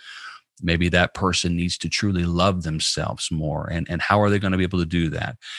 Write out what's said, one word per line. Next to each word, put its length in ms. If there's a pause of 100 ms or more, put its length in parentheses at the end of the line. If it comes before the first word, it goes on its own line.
(600)
Maybe 260
that 260
person 440
needs 220
to 100
truly 340
love 400
themselves 680
more. 400
And, 200
and 120
how 200
are 80
they 100
gonna 160
be 80
able 160
to 60
do 240
that? 260 (240)